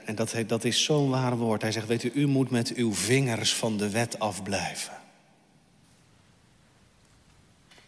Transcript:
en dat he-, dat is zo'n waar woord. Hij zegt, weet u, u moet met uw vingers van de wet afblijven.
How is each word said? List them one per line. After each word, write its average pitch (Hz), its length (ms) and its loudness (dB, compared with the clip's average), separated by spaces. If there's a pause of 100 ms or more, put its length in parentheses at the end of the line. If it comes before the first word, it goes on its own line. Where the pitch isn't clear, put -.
en 107 100 -4
dat 110 180 -2
he-, 117 140 -2
dat 113 180 0
is 117 200 2
zo'n 147 260 4
waar 127 260 0
woord. 113 260 0
Hij 110 100 0
zegt, 107 140 -4
weet 117 180 0
u, 120 100 -2
u 143 120 2
moet 135 240 4
met 117 240 0
uw 113 200 0
vingers 110 600 0
van 110 220 -2
de 104 140 0
wet 113 280 -2
afblijven. 95 840 -4 (2750)